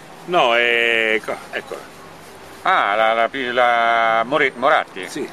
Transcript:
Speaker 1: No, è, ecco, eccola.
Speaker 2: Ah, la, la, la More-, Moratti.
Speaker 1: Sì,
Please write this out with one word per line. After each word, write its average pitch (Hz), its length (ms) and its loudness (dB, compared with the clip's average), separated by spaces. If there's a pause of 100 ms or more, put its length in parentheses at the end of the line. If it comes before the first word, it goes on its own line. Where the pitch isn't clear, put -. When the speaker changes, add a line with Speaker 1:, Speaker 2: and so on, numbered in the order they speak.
(260)
Speaker 1:
No, 147 300 2
è, 117 640 2
ecco, 123 140 -8 (160)
eccola. 101 280 -10 (840)
Speaker 2:
Ah, 131 320 2
la, 110 180 2
la, 113 160 2 (220)
la 117 720 2
More-, 139 300 0
Moratti. 117 520 0
Speaker 1:
Sì, - 260 -8